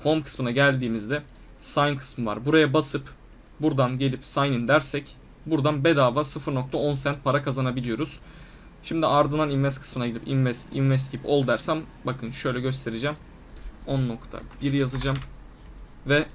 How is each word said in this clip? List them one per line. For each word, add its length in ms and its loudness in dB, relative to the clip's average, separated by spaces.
home 200 2
kısmına 280 -4
geldiğimizde 720 2
sign 360 0
kısmı 300 -6
var. 200 -4
Buraya 280 4
basıp 300 0
buradan 400 2
gelip 260 -2
sign 260 0
in 160 -2
dersek 480 0
buradan 380 2
bedava 400 4
sıfır 320 -4
nokta 220 -2
on 160 2
sent 300 -2
para 200 2
kazanabiliyoruz. 760 -2
Şimdi 220 0
ardından 440 4
invest 320 0
kısmına 260 -4
gidip 200 -6
invest, 460 0
invest 400 2
deyip 160 -8
all 180 4
dersem 340 0
bakın 260 -4
şöyle 280 -2
göstereceğim. 560 -4
On 200 0
nokta 320 -8
bir 120 0
yazacağım 440 0
ve 280 4